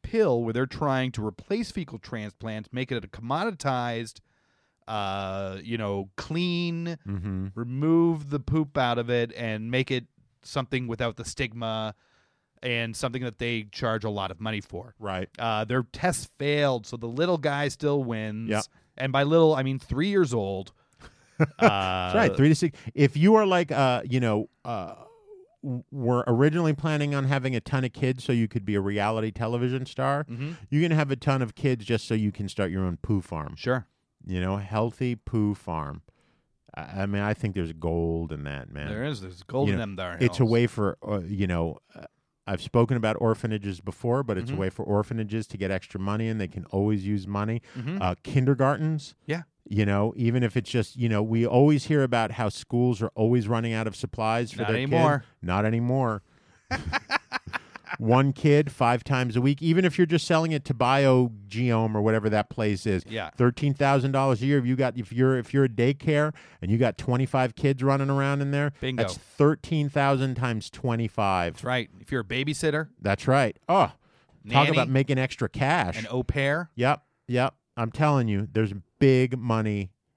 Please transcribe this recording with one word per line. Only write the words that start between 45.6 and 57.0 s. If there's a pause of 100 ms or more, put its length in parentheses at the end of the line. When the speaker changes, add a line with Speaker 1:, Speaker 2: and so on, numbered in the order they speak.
Speaker 2:
extra
money,
and
they
can
always
use
money. (160)
Speaker 1:
Mm-hmm.
Speaker 2:
Uh,
kindergartens. (120)
Speaker 1:
Yeah. (240)
Speaker 2:
You
know,
even
if
it's
just,
you
know,
we
always
hear
about
how
schools
are
always
running
out
of
supplies
for
Speaker 1:
Not
Speaker 2:
their
Speaker 1:
anymore.
Speaker 2:
kids. (160)
Not
anymore. (480)
<laughs> (1200)